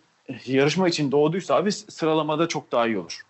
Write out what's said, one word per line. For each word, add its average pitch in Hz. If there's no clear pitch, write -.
yarışma 143
için 147
doğduysa 151
abi 180
sıralamada 156
çok 151
daha 120
iyi 110
olur. 82